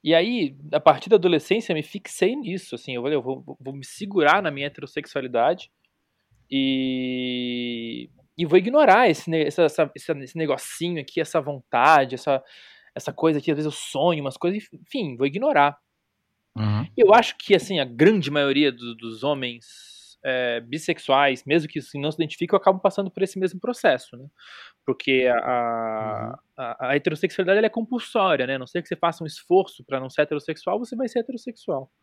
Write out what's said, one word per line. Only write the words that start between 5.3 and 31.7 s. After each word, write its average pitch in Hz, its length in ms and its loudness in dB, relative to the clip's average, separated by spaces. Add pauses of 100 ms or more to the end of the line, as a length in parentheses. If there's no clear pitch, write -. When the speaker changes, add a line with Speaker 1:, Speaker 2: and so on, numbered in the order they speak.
Speaker 1:
e, 127 1600 -4 (280)
e 170 100 -2
vou 165 120 6
ignorar 240 520 6
esse - 200 -2
ne-, 160 140 0
essa, 147 200 0
essa, 151 300 0
essa, - 240 -8
esse 135 200 -12
negocinho 160 600 -4
aqui, 151 200 -6
essa 156 200 -2
vontade, 135 760 2
essa, 131 280 0 (520)
essa - 180 -8
coisa 156 280 0
que 165 100 -2
às 143 60 0
vezes 156 100 -4
eu 147 120 -6
sonho, 156 440 -2
umas 135 140 -8
coisas, 190 360 -4
enfim, 160 440 -8
vou 131 100 0
ignorar." 147 500 2 (800)
Speaker 2:
Uhum. 107 280 -2 (120)
Speaker 1:
E 247 100 4
eu 202 80 8
acho 233 240 4
que, - 160 2
assim, 180 240 0
a 135 60 0
grande 139 460 4
maioria 143 420 2
do, 120 240 -12
dos 113 260 -12
homens, 131 440 -4 (560)
é, 127 380 -2
bissexuais, 139 840 0
mesmo 151 220 2
que, - 100 -10
assim, 143 220 -10
não 147 100 -2
se 151 80 -10
identifiquem, 165 380 -2
acabam 190 240 2
passando 196 300 -2
por 190 120 -6
esse 190 160 -4
mesmo 185 220 -4
processo, 156 560 -2
né? 131 100 -18 (580)
Porque 131 480 2
a, 120 60 2
a, 113 920 -2
Speaker 3:
Uhum. - 40 -12 (240)
Speaker 1:
a, 123 320 -8
a 139 60 2
heterossexualidade, 180 640 0
ela 220 100 2
é - 20 2
compulsória, 214 760 0
né? 135 100 -4
A - 20 -8
não 127 80 -10
ser 175 160 -6
que - 60 -18
você 165 80 -6
faça 165 260 -2
um 160 40 -8
esforço 180 580 0
pra 135 160 -4
não 131 100 -10
ser - 120 0
heterossexual, 156 560 -4
você 240 180 -8
vai 247 120 -4
ser 240 120 -2
heterossexual. 220 680 -8 (120)